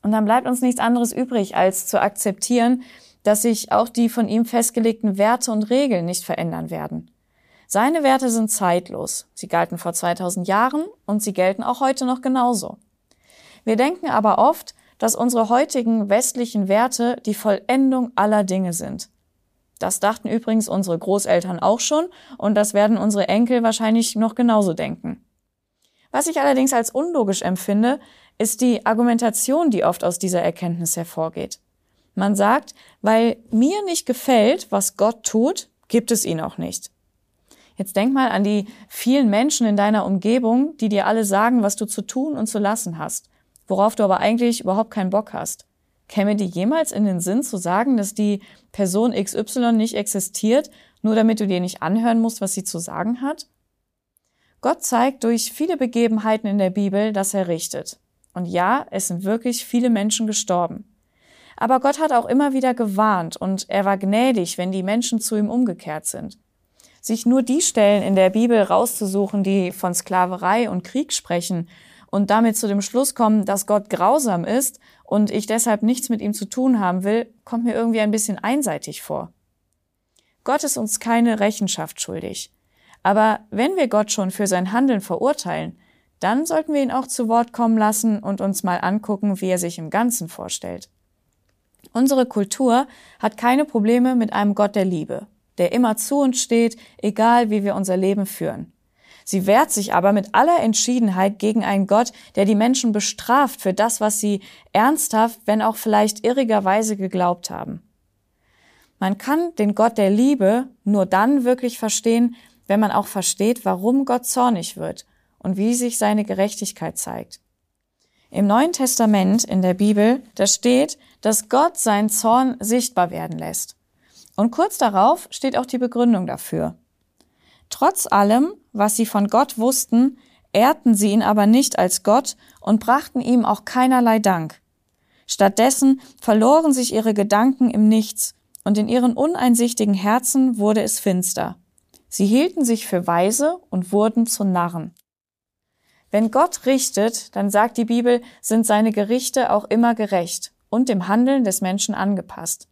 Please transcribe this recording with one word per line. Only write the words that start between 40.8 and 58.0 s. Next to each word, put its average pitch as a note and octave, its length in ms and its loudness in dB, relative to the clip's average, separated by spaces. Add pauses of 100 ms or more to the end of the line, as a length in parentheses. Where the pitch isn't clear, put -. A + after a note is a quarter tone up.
dir G3 180 0
alle A3 180 0
sagen, A3 380 2
was - 140 0
du G#3+ 100 -6
zu - 160 -8
tun C#4+ 320 -4
und A3 120 -4
zu A3 120 -6
lassen G3+ 400 -4
hast, D#3+ 300 -10 (380)
worauf G3 280 0
du G#3 100 0
aber F#3+ 160 2
eigentlich A#3 400 0
überhaupt G3+ 320 -2
keinen F#3 180 -2
Bock G#3 240 -4
hast. - 320 -10 (420)
Käme G3+ 280 0
dir G3+ 100 -2
jemals G#3+ 460 -2
in G#3 120 0
den F#3 160 0
Sinn F#3+ 220 0
zu B3 140 -6
sagen, G3 400 0
dass G3+ 180 -2
die G#3 260 -2 (320)
Person G3+ 400 0
X G3 220 -4
Y A#3 420 0
nicht A3 200 -2
existiert, G#3+ 760 -2 (320)
nur A3 120 0
damit A3 260 2
du G#3+ 60 0
dir F#3 140 0
nicht F3+ 220 -6
anhören A3+ 380 0
musst, A3+ 200 -2
was F#3+ 140 -4
sie F#3+ 100 -6
zu - 140 -8
sagen F3 420 -6
hat? C#4+ 280 -8 (1120)
Gott C#4+ 220 -2
zeigt B3+ 420 0
durch A#3 280 -2
viele E4 240 -2
Begebenheiten A3 720 0
in G3 100 0
der F#3+ 120 2
Bibel, G3+ 420 0
dass G3 220 -2
er F#3+ 140 -2
richtet. - 500 -6 (340)